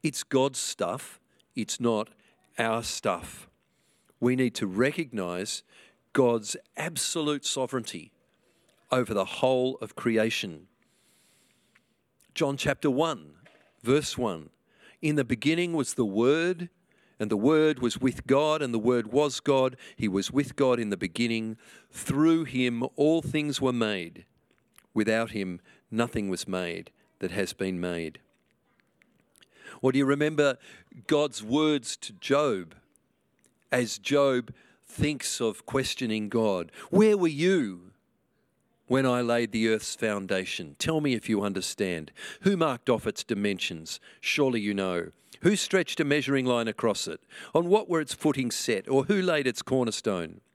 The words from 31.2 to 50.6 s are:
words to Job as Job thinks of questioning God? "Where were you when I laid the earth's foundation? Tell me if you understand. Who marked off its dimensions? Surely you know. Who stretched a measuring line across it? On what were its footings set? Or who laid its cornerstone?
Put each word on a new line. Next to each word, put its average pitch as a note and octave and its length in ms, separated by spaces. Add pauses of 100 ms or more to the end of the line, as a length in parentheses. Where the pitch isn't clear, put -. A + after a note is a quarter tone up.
words C#3+ 560
to - 140
Job G#2+ 600 (960)
as B2 280
Job C3+ 540 (320)
thinks - 560
of A2 240
questioning A2 640
God? G2+ 440 (180)
"Where G#3 260
were F3+ 120
you C#3 640 (960)
when C3 200
I B2 140
laid A#2 320
the A2+ 160
earth's A2 260
foundation? F#2+ 840
Tell D#3 220
me C#3 140
if - 140
you G#2 140
understand. F#2 680 (300)
Who G3 160
marked C#3+ 340
off A2+ 160
its - 160
dimensions? G2 800 (200)
Surely C3 400
you G#2 140
know. F2+ 380 (300)
Who G#3 120
stretched - 460
a D#3 40
measuring C#3 400
line A#2+ 220
across G#2+ 400
it? D#2+ 160 (320)
On F3 140
what G3+ 200
were E3 120
its D3 120
footings C3+ 440
set? G#2+ 320
Or C3+ 160
who G3 180
laid D#3 240
its A#2+ 160
cornerstone? G2+ 800 (140)